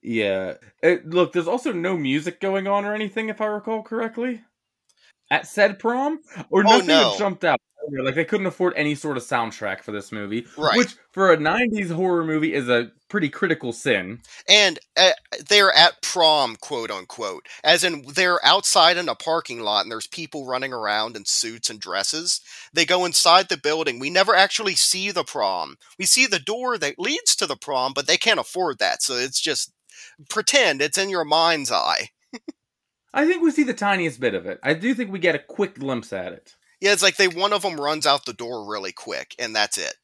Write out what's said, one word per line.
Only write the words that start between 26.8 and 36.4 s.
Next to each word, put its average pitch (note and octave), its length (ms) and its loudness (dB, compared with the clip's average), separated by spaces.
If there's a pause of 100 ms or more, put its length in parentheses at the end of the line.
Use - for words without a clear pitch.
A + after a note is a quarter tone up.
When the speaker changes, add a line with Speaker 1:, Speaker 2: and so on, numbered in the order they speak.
Speaker 2:
leads D4 360 0
to G3 100 -2
the C#3+ 100 -4
prom, C3+ 380 -2
but C3 120 -4
they E3 100 2
can't G3+ 240 2
afford D#3+ 380 -6
that. F2+ 240 -2
So C3 120 -4
it's C3 260 -4
just - 320 -4 (560)
pretend G#3 540 0
it's D3 160 -2
in G3 120 -2
your F3 140 -2
mind's D#3 480 0
eye. D#2 380 -2 (220)
<laughs> - 840 -20
Speaker 1:
I C#4+ 120 2
think E4+ 160 0
we D#4+ 80 4
see D4 140 2
the B3 100 -2
tiniest F3 460 -2
bit A#2 140 0
of F2+ 120 -6
it. F#2 160 -10
I C#3 120 0
do A3 200 -2
think G#3 160 -6
we F#3+ 80 -8
get E3 160 2
a C#3+ 60 -2
quick - 400 -6
glimpse C3 320 -6
at F#2 200 -8
it. - 220 -20 (260)